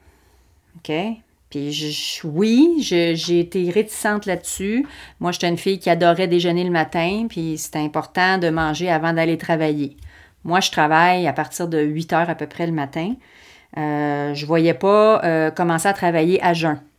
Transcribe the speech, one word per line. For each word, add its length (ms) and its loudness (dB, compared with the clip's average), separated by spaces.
OK ? 180 -8
Puis 220 -6
je, 160 -6
je, 400 -8
oui, 540 4
je, 340 0
j'ai 240 0
été 320 -2
réticente 560 -2
là-dessus. 580 -4
Moi, 120 -4
j'étais 180 -2
une 80 0
fille 220 -2
qui 100 -2
adorait 380 4
déjeuner 360 2
le 80 -2
matin, 560 -2
puis 300 -6
c'était 220 -8
important 580 0
de 140 0
manger 400 0
avant 220 0
d'aller 260 0
travailler. 580 -2
Moi, 160 0
je 100 0
travaille 560 4
à 80 0
partir 340 -4
de 120 -2
huit 340 -2
heures 160 0
à 60 -4
peu 100 -8
près 220 -6
le 60 -2
matin. 420 -4
Euh, 600 -2
je 100 -8
voyais 300 2
pas, 480 4
euh, 260 2
commencer 380 0
à 60 4
travailler 500 2
à 100 4
jeun. 260 -2